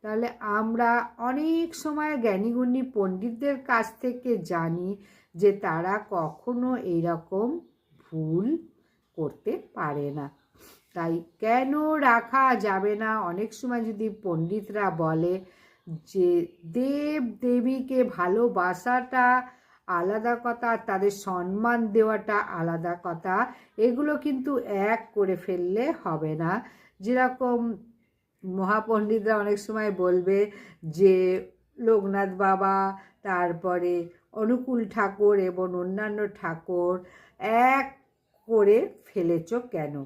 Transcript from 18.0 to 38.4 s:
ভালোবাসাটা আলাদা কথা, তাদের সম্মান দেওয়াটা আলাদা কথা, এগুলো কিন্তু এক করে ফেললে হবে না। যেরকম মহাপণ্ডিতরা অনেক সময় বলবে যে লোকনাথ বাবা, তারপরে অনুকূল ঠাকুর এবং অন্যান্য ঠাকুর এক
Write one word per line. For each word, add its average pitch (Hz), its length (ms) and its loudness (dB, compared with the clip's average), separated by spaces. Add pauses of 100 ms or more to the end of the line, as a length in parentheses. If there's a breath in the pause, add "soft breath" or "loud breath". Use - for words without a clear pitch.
ভালোবাসাটা 240 1400 2 (380 loud breath)
আলাদা 214 580 0
কথা, 233 320 0
তাদের 202 340 0
সম্মান 202 760 -2
দেওয়াটা 214 520 2
আলাদা 170 640 -2
কথা, 185 500 -2 (240 loud breath)
এগুলো 262 400 2
কিন্তু 269 420 -2
এক 208 560 -2
করে 190 220 2
ফেললে 185 560 -2 (120)
হবে 156 300 -2
না। 170 300 -2 (360 loud breath)
যেরকম 247 720 0 (720)
মহাপণ্ডিতরা 214 920 0
অনেক 208 220 0
সময় 214 340 -4
বলবে 185 580 2 (320 loud breath)
যে 185 640 4 (320)
লোকনাথ 196 580 2
বাবা, 196 600 2 (240 loud breath)
তারপরে 175 840 -2 (240 loud breath)
অনুকূল 240 560 0
ঠাকুর 202 500 2
এবং 185 360 -2
অন্যান্য 208 520 -4 (140)
ঠাকুর 175 640 -2 (340 loud breath)
এক 254 600 2 (480)